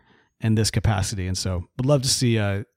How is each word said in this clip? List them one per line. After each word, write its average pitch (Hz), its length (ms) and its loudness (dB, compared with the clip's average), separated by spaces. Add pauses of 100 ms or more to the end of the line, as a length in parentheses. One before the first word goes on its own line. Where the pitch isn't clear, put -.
(400)
in 110 160 0
this 107 160 0
capacity. 98 560 0
And 92 100 -2
so 90 300 -4 (100)
would 123 80 -2
love 143 160 4
to 131 60 -2
see, 120 320 2
uh, 101 240 -2 (140)